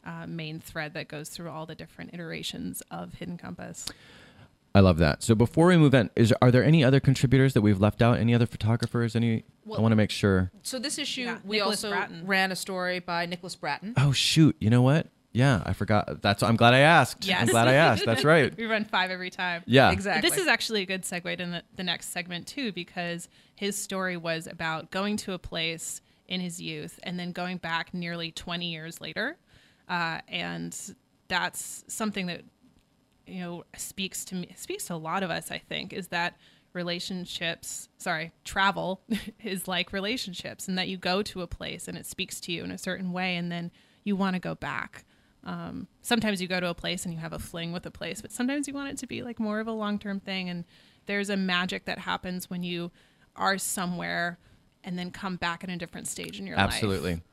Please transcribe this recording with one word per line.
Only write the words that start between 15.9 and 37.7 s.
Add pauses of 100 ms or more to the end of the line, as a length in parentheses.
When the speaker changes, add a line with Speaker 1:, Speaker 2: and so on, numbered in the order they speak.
Speaker 2:
That's,
I'm
glad
I
asked.
I'm
Speaker 1:
Yes.
Speaker 2:
glad
I
asked.
That's
right.
Speaker 1:
<laughs>
We
run
five
every
time.
Speaker 2:
Yeah.
Speaker 3:
Exactly.
Speaker 1:
This
is
actually
a
good
segue
to
the, (120)
the
next
segment,
too,
because (260)
his
story
was
about
going
to
a
place (280)
in
his
youth
and
then
going
back
nearly
twenty
years
later. (520)
Uh,
and (340)
that's
something
that, (840)
you
know, (120)
speaks
to
me,
speaks
to
a
lot
of
us,
I
think,
is
that (640)
relationships, (100)